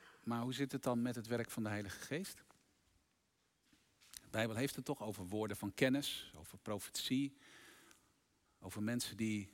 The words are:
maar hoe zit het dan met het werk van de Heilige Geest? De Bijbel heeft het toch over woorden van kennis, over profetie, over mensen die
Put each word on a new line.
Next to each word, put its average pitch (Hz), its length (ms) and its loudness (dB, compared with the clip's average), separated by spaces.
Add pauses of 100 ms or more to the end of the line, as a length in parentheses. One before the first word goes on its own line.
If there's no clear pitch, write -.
(220)
maar 117 200 0
hoe 127 120 0
zit 131 180 0
het 139 100 0
dan 120 200 4
met 123 120 2
het 113 120 -6
werk 117 240 2
van 117 120 0
de 107 60 2
Heilige 104 320 -2
Geest? - 440 -4 (1700)
De - 200 -14
Bijbel 110 260 2
heeft 131 200 2
het - 80 -6
toch - 180 -2
over 98 240 -4
woorden 104 300 0
van 101 180 -4
kennis, 139 640 2
over - 220 -16
profetie, 131 760 -2 (1200)
over 101 220 -6
mensen 117 340 0
die 107 380 0